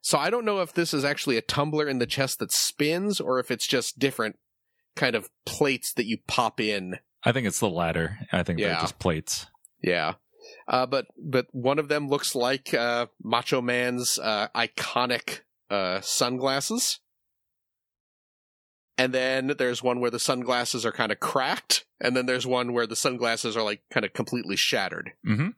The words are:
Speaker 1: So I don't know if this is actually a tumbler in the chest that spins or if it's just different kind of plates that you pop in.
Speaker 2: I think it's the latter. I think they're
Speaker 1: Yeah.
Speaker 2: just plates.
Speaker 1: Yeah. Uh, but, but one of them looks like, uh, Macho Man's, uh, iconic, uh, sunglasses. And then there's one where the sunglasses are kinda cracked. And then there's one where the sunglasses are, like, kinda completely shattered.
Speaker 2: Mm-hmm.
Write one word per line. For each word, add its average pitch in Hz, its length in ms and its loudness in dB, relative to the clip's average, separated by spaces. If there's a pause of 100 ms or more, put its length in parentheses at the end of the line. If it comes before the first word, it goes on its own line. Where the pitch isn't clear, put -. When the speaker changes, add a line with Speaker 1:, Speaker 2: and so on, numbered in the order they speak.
Speaker 1:
So 160 120 4
I 156 120 2
don't 240 140 0
know 208 160 2
if 170 120 -2
this 170 220 0
is 139 100 0
actually 143 320 2
a 113 60 0
tumbler 151 460 0
in 131 100 -2
the 120 80 2
chest 135 320 -2
that 101 140 -2
spins 180 680 0
or 127 200 0
if - 100 -4
it's 120 160 -2
just - 320 0
different 123 400 0 (560)
kind 123 220 2
of 104 140 -4 (140)
plates - 500 0
that 117 120 2
you 110 120 -2 (100)
pop 117 320 0
in. 98 400 -2 (240)
Speaker 2:
I 120 80 6
think 123 120 0
it's 98 140 0
the 110 100 2
latter. 85 480 0 (140)
I 87 140 2
think 85 160 -2
they're 101 80 2
Speaker 1:
Yeah. 85 140 0
Speaker 2:
just - 180 -4
plates. - 460 -2 (360)
Speaker 1:
Yeah. 87 320 0 (540)
Uh, 127 180 2
but, 131 220 -2 (100)
but 131 320 -2
one 135 300 0
of 143 80 -4
them 147 200 -2
looks 143 280 -2
like, 131 360 -2
uh, 120 340 0 (140)
Macho 120 400 0
Man's, 123 600 0
uh, 107 340 0
iconic, 120 880 0 (300)
uh, 95 320 0
sunglasses. 135 1000 0 (2000)
And 127 160 4
then 131 460 0
there's 123 240 0
one 123 160 2
where 120 140 0
the 117 80 -4
sunglasses 123 680 0
are 113 60 0
kinda 107 240 0
cracked. - 680 0 (160)
And 127 160 2
then 127 100 0
there's 127 200 0
one 123 260 2
where 120 140 2
the 110 80 -6
sunglasses 117 600 0
are, 113 80 0
like, 104 180 -2 (100)
kinda 107 160 0
completely 98 460 -4
shattered. 92 600 -2 (120)
Speaker 2:
Mm-hmm. 113 320 2